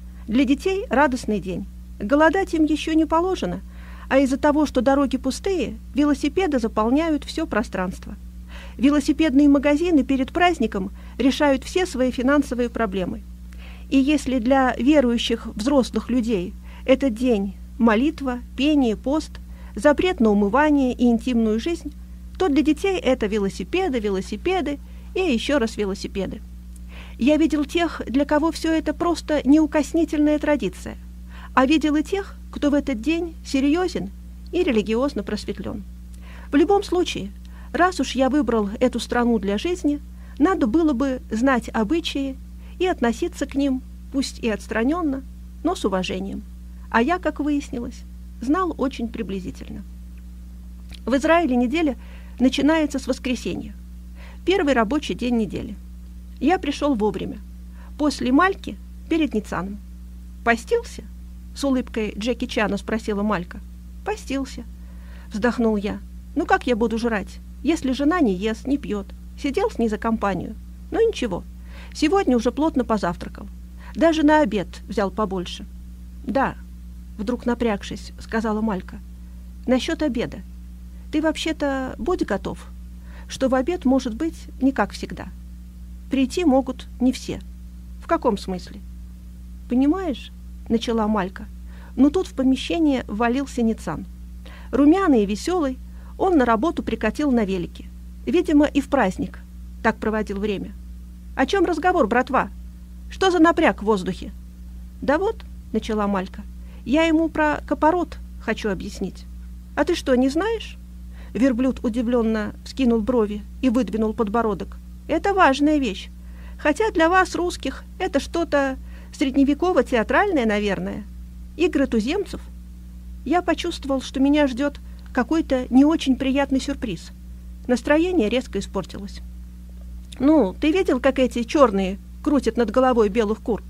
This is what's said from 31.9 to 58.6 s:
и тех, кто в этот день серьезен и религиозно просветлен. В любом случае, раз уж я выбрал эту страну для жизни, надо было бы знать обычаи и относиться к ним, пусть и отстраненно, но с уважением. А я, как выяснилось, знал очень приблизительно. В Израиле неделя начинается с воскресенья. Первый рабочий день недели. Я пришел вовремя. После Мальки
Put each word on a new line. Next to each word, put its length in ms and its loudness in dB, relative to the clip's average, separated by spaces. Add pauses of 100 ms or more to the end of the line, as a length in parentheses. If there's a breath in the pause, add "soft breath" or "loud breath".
и 60 4
тех, 340 -4 (160)
кто 180 2
в 40 2
этот 260 0
день 340 -2 (100)
серьезен 640 0 (420)
и 100 2
религиозно 600 2
просветлен. 600 -6 (680 loud breath)
В 60 4
любом 260 6
случае, 480 -2 (420 loud breath)
раз 280 2
уж 140 -2
я 140 4
выбрал 420 2 (100)
эту 200 2
страну 380 2
для 200 0
жизни, 420 0 (380 loud breath)
надо 280 4
было 260 4
бы 280 0 (100)
знать 420 2
обычаи 640 -2 (440 loud breath)
и 60 4
относиться 600 0
к 80 -12
ним, 280 0 (300)
пусть 280 -4
и 80 -2
отстраненно, 760 0 (400)
но 140 0
с 80 -10
уважением. 580 -2 (480 loud breath)
А 120 4
я, 160 2
как 220 -2
выяснилось, 640 -4 (380)
знал 360 0
очень 320 -2
приблизительно. 720 -8 (1200)
В 100 4
Израиле 400 4
неделя 400 2 (420 loud breath)
начинается 600 4
с 80 -8
воскресенья. 680 -4 (720 loud breath)
Первый 300 4
рабочий 400 2
день 220 0
недели. 400 -2 (640)
Я 180 4
пришел 360 0
вовремя. 440 -2 (600 loud breath)
После 340 2
Мальки 440 2 (320)